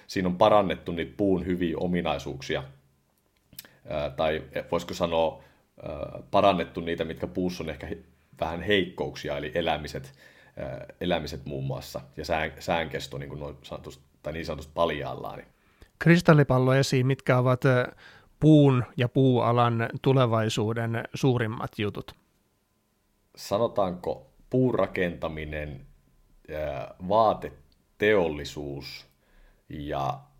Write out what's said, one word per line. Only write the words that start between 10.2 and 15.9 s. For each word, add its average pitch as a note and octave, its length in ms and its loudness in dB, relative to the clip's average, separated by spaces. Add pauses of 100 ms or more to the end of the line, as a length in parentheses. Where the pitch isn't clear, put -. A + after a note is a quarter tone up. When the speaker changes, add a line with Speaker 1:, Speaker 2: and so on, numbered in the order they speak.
Speaker 1:
ää, C2 300 -10 (140)
elämiset D#2 460 -4
muun C#2 180 -6
muassa C2+ 360 -10 (160)
ja D2+ 80 -10
sään-, D#2 340 -2
säänkesto, D#2 600 -4
niinku, C#2+ 160 -12
noin D2 280 -12
sanotusti, - 400 -16 (200)
tai D2+ 100 -8
niin D#2+ 140 -8
sanotusti D2+ 280 -10
paljaillaan, C#2+ 640 -2
niin. - 100 -20 (500)